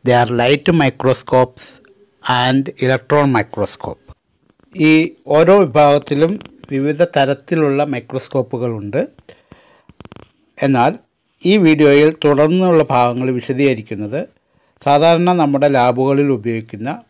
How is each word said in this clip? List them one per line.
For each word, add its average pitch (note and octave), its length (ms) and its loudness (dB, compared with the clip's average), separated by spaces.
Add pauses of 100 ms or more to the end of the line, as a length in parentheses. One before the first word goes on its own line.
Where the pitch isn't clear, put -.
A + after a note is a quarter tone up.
They B2 140 2
are A#2+ 100 0 (120)
light C#3+ 260 0 (160)
microscopes B2+ 800 0 (760)
and C3 200 0 (240)
electron C3 420 0 (100)
microscope. - 680 -8 (880)
ഈ D#3 40 4 (440)
ഓരോ E3 260 6
വിഭാഗത്തിലും D3 680 2 (420)
വിവിധ C#3+ 280 -2 (140)
തരത്തിലുള്ള C#3 640 -2 (160)
മൈക്രോസ്കോപ്പുകളുണ്ട്. A#2+ 1040 -6 (1700)
എന്നാൽ C3+ 260 2 (580)
ഈ - 20 4 (120)
വീഡിയോയിൽ D3+ 440 4 (140)
തുടർന്നുള്ള D#3 600 2 (100)
ഭാഗങ്ങൾ B2 340 0 (120)
വിശദീകരിക്കുന്നത് A#2+ 840 -4 (640)
സാധാരണ E3 440 2 (120)
നമ്മുടെ C#3+ 280 0 (100)
ലാബുകളിൽ C3 580 0
ഉപയോഗിക്കുന്ന A2+ 520 -8 (200)